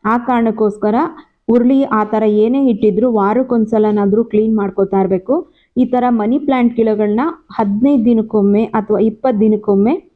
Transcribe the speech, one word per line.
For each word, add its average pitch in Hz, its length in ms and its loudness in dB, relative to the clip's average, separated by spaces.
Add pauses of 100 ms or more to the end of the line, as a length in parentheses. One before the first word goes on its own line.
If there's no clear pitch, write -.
ಆ 233 140 0
ಕಾರಣಕ್ಕೋಸ್ಕರ 220 760 -2 (560)
ಹುರುಳಿ 247 320 2
ಆ 214 220 -2
ತರ 214 180 -2
ಏನೇ 220 440 2
ಇಟ್ಟಿದ್ರು 220 460 0
ವಾರಕ್ಕೊಂದ್ಸಲನಾದ್ರೂ 214 1120 0
ಕ್ಲೀನ್ 220 320 0
ಮಾಡ್ಕೋತಾ 196 440 -2
ಇರ್ಬೇಕು. 190 480 -2 (280)
ಈ 254 80 2
ತರ 247 240 -2
ಮನಿ 233 300 0
ಪ್ಲಾಂಟ್ 247 380 0
ಗಿಡಗಳನ್ನ 214 440 0 (320)
ಹದಿನೈದು 226 520 0
ದಿನಕ್ಕೊಮ್ಮೆ 220 600 2
ಅಥವಾ 214 340 -2
ಇಪ್ಪತ್ತು 226 420 -2
ದಿನಕ್ಕೊಮ್ಮೆ 214 540 2 (220)